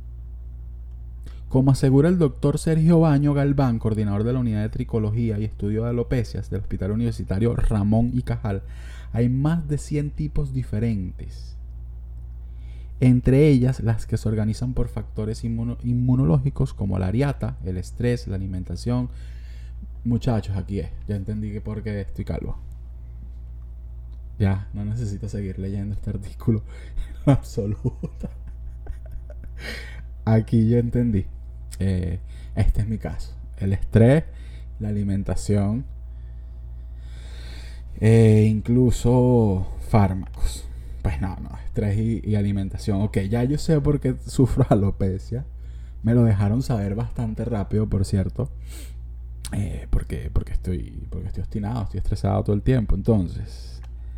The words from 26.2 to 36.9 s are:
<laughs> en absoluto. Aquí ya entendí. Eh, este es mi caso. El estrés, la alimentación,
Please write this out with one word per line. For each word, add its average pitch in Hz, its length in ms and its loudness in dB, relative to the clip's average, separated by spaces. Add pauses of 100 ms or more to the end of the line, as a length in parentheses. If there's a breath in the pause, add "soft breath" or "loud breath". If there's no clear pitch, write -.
<laughs> - 320 -4
en 143 60 8
absoluto. - 960 -2 (2000 loud breath)
Aquí 110 440 4
ya 120 100 6
entendí. 120 480 2 (520)
Eh, 90 420 0 (340 loud breath)
este - 280 4
es 104 60 -2
mi 110 100 -2
caso. - 360 -6 (240)
El 98 140 0
estrés, 123 520 6 (540 loud breath)
la 104 100 -4
alimentación, 101 960 0 (2250 loud breath)